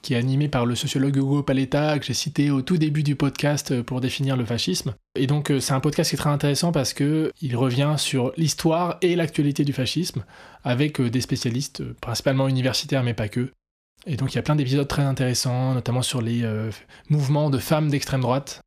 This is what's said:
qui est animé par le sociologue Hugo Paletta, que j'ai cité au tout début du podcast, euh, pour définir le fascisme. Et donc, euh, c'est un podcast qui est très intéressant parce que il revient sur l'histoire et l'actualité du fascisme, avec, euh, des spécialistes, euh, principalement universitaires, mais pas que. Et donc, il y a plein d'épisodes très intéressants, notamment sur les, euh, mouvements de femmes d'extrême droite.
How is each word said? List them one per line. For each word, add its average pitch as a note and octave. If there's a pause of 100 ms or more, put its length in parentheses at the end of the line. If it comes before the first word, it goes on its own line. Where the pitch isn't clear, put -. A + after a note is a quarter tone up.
qui -
est A#2
animé C3+
par B2
le A#2+
sociologue C3+
Hugo C#3
Paletta, C#3+
que -
j'ai B2+
cité D3
au C3+
tout F3+
début D3+
du C#3+
podcast, D3
euh, B2
pour B2+
définir C3
le B2
fascisme. A#2+ (220)
Et C3+
donc, D3
euh, C#3
c'est C3+
un C3
podcast D3+
qui -
est C3+
très D3+
intéressant D3
parce E3+
que D3+ (100)
il A#2+
revient C3+
sur C3
l'histoire E3
et F3
l'actualité D3
du C#3
fascisme, C3+ (400)
avec, C3+
euh, A#2+
des B2
spécialistes, B2
euh, A#2+
principalement C3+
universitaires, C3
mais A#2+
pas A2
que. B2 (540)
Et D3+
donc, C3
il -
y B2+
a A2+
plein D3+
d'épisodes C#3
très -
intéressants, C3
notamment B2
sur B2+
les, A#2
euh, A2 (400)
mouvements D3+
de C3+
femmes D#3
d'extrême C#3
droite. B2